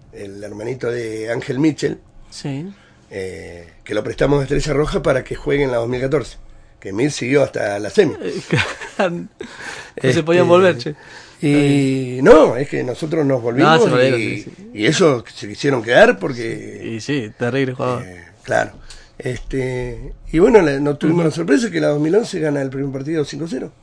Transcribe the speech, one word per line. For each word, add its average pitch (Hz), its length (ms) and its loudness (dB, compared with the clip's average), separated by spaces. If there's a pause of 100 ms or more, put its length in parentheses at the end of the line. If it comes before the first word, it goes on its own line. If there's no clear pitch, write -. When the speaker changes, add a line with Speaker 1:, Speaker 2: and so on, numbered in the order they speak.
(120)
Speaker 1:
el 101 320 -14
hermanito 117 480 -8
de 113 400 -6
Ángel 127 280 -4
Michel, 147 420 0 (280)
Speaker 2:
Sí. 147 420 -10 (380)
Speaker 1:
eh, 87 640 -12 (100)
que 113 100 -8
lo 107 100 0
prestamos 135 360 2
a 139 40 0
Estrella 143 300 -2
Roja 151 280 0
para 139 220 0
que - 120 -10
juegue 143 280 0
en 135 80 0
la 120 60 0
dos 117 100 -2
mil 123 140 -2
catorce, 135 360 -4 (420)
que 104 100 -12
Emir 117 220 -2
siguió 135 320 0
hasta 107 360 -4
la 104 100 -6
semi. 151 320 2
Speaker 2:
Eh, - 200 -8 (560)
<laughs> 175 300 -2 (760)
no 131 100 4
se 160 100 2
podían 170 200 4
Speaker 1:
Este, 131 60 4
Speaker 2:
volver, 175 280 6
che. 147 180 -8 (460)
Speaker 1:
y 143 120 4
Speaker 2:
Está 147 140 4
bien. 135 580 2
Speaker 1:
no, 175 320 10
es 143 120 -2
que 139 140 -4
nosotros 147 420 -2
nos 135 160 2
volvimos 147 380 4
Speaker 2:
No, 233 60 6
se 180 40 4
volvieron, 127 300 4
Speaker 1:
y, 113 40 -2 (180)
Speaker 2:
sí, - 140 -16
sí. 208 180 -20
Speaker 1:
y 107 120 -2
ellos 147 380 2 (100)
se - 140 -14
quisieron 123 340 -2
quedar 160 380 6
porque 113 600 -8 (120)
Speaker 2:
Y 110 60 -8
sí, 117 380 -4
terrible 127 360 -2
jugador. 123 320 -4
Speaker 1:
eh, 87 200 -18 (180)
claro. 113 280 0 (480)
Este, 127 920 -6 (180)
y 156 80 0
bueno, 214 220 8
la, 143 180 2
no 143 180 0
tuvimos 170 220 2
Speaker 2:
Ujú. 165 100 2
Speaker 1:
la - 60 -4
sorpresa 226 340 0
que 165 120 -4
la 151 80 2
dos 147 100 0
mil 160 160 2
once 202 240 0
gana 147 220 -2
el 135 80 -4
primer 139 220 -6
partido 143 340 -4
cinco 143 240 -10
cero. 208 220 -8 (120)